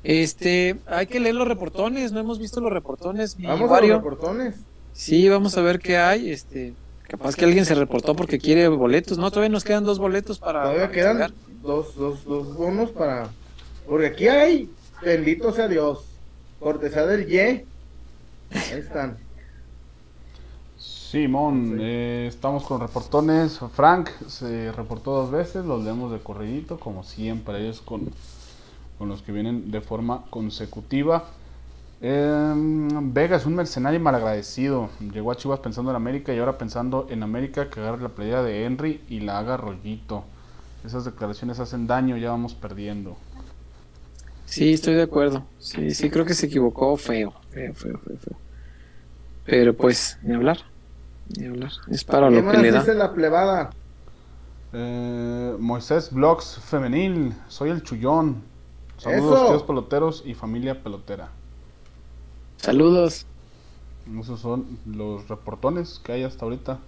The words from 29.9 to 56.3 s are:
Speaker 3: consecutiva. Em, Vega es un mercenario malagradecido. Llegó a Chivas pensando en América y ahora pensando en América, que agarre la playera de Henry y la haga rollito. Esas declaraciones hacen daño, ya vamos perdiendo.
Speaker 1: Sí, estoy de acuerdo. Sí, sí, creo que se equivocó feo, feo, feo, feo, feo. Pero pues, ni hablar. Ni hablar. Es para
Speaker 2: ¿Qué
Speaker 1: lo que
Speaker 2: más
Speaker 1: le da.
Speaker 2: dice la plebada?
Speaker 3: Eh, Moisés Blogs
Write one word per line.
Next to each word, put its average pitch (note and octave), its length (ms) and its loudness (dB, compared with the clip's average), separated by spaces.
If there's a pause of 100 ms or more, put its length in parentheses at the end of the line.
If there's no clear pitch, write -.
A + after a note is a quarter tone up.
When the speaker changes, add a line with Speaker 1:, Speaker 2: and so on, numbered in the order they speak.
Speaker 3:
consecutiva. B2 960 -4 (760)
Em, D3+ 1120 0
Vega E3 240 4
es B2+ 80 0
un D#3+ 100 2
mercenario D#3+ 440 0
malagradecido. B2 880 0 (240)
Llegó G#2+ 180 -4
a A#2+ 60 -2
Chivas C3+ 220 -4
pensando B2 320 -4
en B2 40 -2
América B2+ 380 -4
y A#2 60 0
ahora C3 180 0
pensando B2+ 520 -4
en A2+ 140 -4
América, C3+ 460 -4
que A2 100 -12
agarre A2+ 240 -6
la A2+ 60 -8
playera A2+ 340 -4
de A2 220 -2
Henry D3 440 -4
y A2 120 -8
la G2+ 180 -4
haga A#2+ 180 -4
rollito. G#2 680 -10 (600)
Esas A#2+ 200 -8
declaraciones A#2 540 -8
hacen A#2+ 280 -6
daño, B2+ 300 0
ya A#2 140 -4
vamos A#2 220 -4
perdiendo. G2+ 640 -10 (1300)
Speaker 1:
Sí, D3+ 280 4
estoy D#3+ 220 2
de E3 80 6
acuerdo. C#3+ 400 2 (160)
Sí, D3+ 320 -4
sí, D3 180 0
creo D#3+ 160 2
que E3+ 100 -2
se - 100 0
equivocó C3+ 520 2
feo, A2 360 -2 (160)
feo, C3+ 240 -10
feo, - 260 -8
feo, - 180 -14
feo. - 200 -14 (1080)
Pero A#2+ 300 8
pues, B2 460 2
ni A#2+ 140 0
hablar. C#3 240 2 (680)
Ni - 180 -10
hablar. B2+ 240 -8 (180)
Es - 140 -4
para - 260 6
Speaker 2:
¿Qué A#3+ 60 10
Speaker 1:
lo - 60 10
que - 60 2
Speaker 2:
más A#2 140 8
Speaker 1:
le A#2 100 8
da. - 80 6
Speaker 2:
dice F#3 140 4
la G#3 200 2
plebada? E3+ 560 2 (1040)
Speaker 3:
Eh, A#2+ 840 -6
Moisés B2 520 0
Blogs D3 480 2 (100)